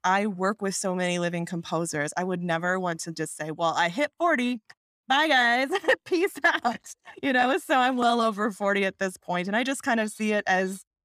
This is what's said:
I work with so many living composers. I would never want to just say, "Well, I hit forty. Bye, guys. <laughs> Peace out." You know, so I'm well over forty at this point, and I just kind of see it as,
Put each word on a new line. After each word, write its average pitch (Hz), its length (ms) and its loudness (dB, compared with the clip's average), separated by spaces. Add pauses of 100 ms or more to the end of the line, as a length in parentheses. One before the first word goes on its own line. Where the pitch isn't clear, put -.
I 196 220 2
work 190 360 -2
with 190 120 -4
so 185 200 -2
many 180 240 0
living 175 260 -2
composers. 165 720 -4
I 180 80 -2
would 180 180 -4
never 180 380 -2
want 170 200 -4
to 170 120 -10
just 160 240 -6
say, 156 140 -8
"Well, 160 260 0
I 170 140 2
hit 233 280 -2
forty. 247 440 0 (440)
Bye, 294 220 2
guys. 254 400 4 (200)
<laughs> - 180 2
Peace 370 260 0 (100)
out." 277 520 0 (280)
You 269 120 2
know, 254 240 4
so 302 180 0
I'm 254 220 4
well 240 240 4
over 220 280 0
forty 196 360 0
at 190 120 -4
this 190 200 -4
point, 175 300 -4
and 202 60 -2
I 240 80 2
just 269 200 -4
kind 233 180 2
of 214 80 0
see 214 240 -2
it 208 140 0
as, 190 400 0 (180)